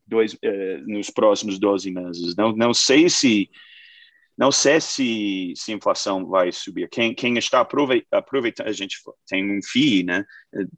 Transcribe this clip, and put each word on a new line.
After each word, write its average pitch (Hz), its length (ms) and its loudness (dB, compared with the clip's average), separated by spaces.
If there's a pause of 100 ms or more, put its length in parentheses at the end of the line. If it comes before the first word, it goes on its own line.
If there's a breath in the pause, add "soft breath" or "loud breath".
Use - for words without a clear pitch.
dois, 110 360 0
eh, 98 440 -4
nos 104 240 -6
próximos 104 480 2
doze 98 320 0
meses. 87 460 -8
Não, 107 160 2
não 117 220 2
sei 151 360 4
se, 110 400 2 (880 loud breath)
não 135 140 4
sei 147 280 4
se, 104 760 -4
se - 160 -10
a 110 40 -6
inflação 98 520 -2
vai 90 240 2
subir. 87 380 -8
Quem, 113 240 0
quem 120 240 -2
está 123 240 2
aprove-, 131 500 0
aproveitando, 113 560 -2
a 110 60 -4
gente 95 240 -8 (300)
tem 98 300 -4
um 98 60 -6
fii, 123 400 2
né? 90 220 -2 (520 loud breath)